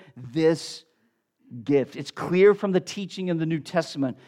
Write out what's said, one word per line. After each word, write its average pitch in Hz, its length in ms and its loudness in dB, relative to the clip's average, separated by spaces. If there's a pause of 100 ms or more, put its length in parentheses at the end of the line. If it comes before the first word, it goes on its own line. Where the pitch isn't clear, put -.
(160)
this 156 680 0 (800)
gift. 139 320 2
It's 143 160 -10
clear 190 420 6
from 202 180 -2
the 185 80 2
teaching 185 480 -8
in 170 80 0
the 160 80 -2
New 160 140 -2
Testament. 143 580 -4 (120)